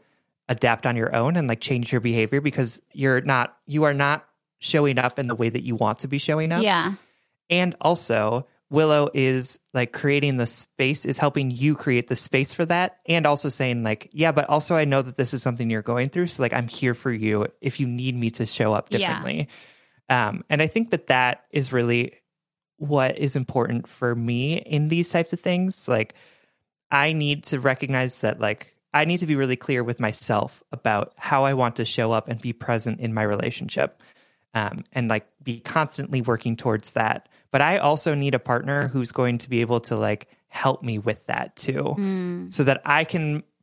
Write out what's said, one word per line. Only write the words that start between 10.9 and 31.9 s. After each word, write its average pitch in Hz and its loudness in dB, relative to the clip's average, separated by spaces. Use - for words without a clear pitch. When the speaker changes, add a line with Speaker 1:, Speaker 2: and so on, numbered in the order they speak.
Speaker 1:
is 139 -2
helping 139 0
you 135 2
create 123 0
the 127 -2
space - 0
for 170 -2
that. 175 0
And 165 2
also 147 2
saying, 123 -2
like, 107 -4
"Yeah, 160 4
but 143 2
also 151 2
I 156 4
know 139 4
that 127 -8
this 127 0
is 131 -2
something 120 -2
you're 110 0
going 123 -2
through. 180 -2
So, 139 -4
like, 117 0
I'm 123 -2
here 123 0
for 123 -2
you 107 0
if 135 -4
you 135 0
need 123 -4
me 117 0
to 117 -4
show 107 0
up - -2
Speaker 2:
Yeah. - 0
Speaker 1:
differently." 156 -2
Um, 120 0
and 151 2
I 160 2
think 226 -2
that 165 0
that 127 2
is 131 -2
really 120 2
what 143 0
is 139 -2
important 123 -2
for 120 -2
me 120 -2
in 151 0
these 170 0
types 170 0
of 175 -4
things. 185 -2
Like, 110 -2
I 147 2
need 147 -2
to 143 -2
recognize 131 -2
that, 110 -2
like, 107 -6
I 151 4
need 175 0
to 170 -2
be 151 2
really 135 2
clear 123 -2
with 120 -4
myself - -2
about 107 -2
how 135 2
I 139 2
want 123 0
to 113 -4
show 113 -2